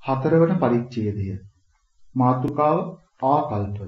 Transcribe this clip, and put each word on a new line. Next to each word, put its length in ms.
හතරවන 520
පරිච්ඡේදය. 720
මාතෘකාව 640
ආකල්ප. 640